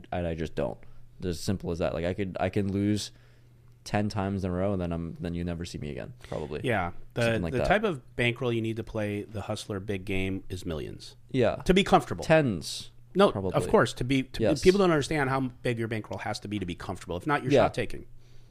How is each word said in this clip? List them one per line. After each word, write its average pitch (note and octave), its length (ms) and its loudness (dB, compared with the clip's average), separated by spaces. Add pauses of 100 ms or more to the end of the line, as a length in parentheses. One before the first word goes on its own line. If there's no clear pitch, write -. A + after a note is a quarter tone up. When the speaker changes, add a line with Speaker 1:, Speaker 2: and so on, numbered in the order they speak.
(100)
Speaker 1:
and F2 160 -2
I E2 80 -2
just D#2+ 200 -4
don't. C2 240 -4 (400)
It's F#2+ 80 -8
as E2+ 140 -4
simple F#2+ 300 -2
as E2+ 100 -4
that. D#2 120 0
Like, E2 140 -2
I F#2 80 -2
could, F#2+ 260 -4
I F#2+ 80 2
can G2 240 -2
lose G2+ 380 0 (760)
ten G#2 240 0
times G2 340 -2
in F#2 80 0
a F2+ 40 0
row, F#2+ 180 0
and F#2+ 80 -2
then F2 100 -2
I'm, E2+ 300 -6
then F2 140 -4
you E2+ 100 -2
never F2 220 -4
see - 100 -10
me D2+ 140 -8
again, B1 240 -10 (120)
probably. D2 380 -6
Speaker 2:
Yeah. G2 280 0 (200)
The, A#2+ 120 -2
Speaker 1:
Something A2+ 180 2
like E2 100 -2
Speaker 2:
the B2 60 0
Speaker 1:
that. - 100 2
Speaker 2:
type G#3+ 160 2
of E3 160 -2 (160)
bankroll A#2+ 380 2
you A2+ 80 0
need A2+ 140 -2
to A2 80 -4
play G#2 400 -4
the G#2 180 -8
Hustler G#2+ 380 -6
big G2 260 -4
game F#2+ 420 0
is F#2 160 -8
millions. C#2 500 -8 (160)
Speaker 1:
Yeah. A2+ 260 4 (100)
Speaker 2:
To F#3 80 6
be G3 100 8
comfortable. - 400 2
Speaker 1:
Tens. C#3 680 2 (240)
Speaker 2:
No, F#3 180 8
Speaker 1:
Probably. F#2+ 200 0
Speaker 2:
of F2+ 160 2
course. D#3+ 240 6
To - 120 -4
be, C3+ 180 2
to - 180 -8
be, A2+ 40 2
Speaker 1:
Yes. C#3 180 4
Speaker 2:
people F#3 160 8
don't F#3 120 4
understand D3+ 380 2
how C3+ 120 0 (220)
big B2 160 0
your A2+ 100 -2
bankroll G#2+ 320 -4
has G#2+ 200 -6
to G#2+ 80 -8
be G#2 100 -2
to F#2+ 80 -2
be G2 80 -4
comfortable. F2+ 440 -6
If - 80 -8
not, D3 160 2
you're C3 100 0
Speaker 1:
Yeah. B2 120 8
Speaker 2:
shot - 100 2
taking. F#2 320 -4 (440)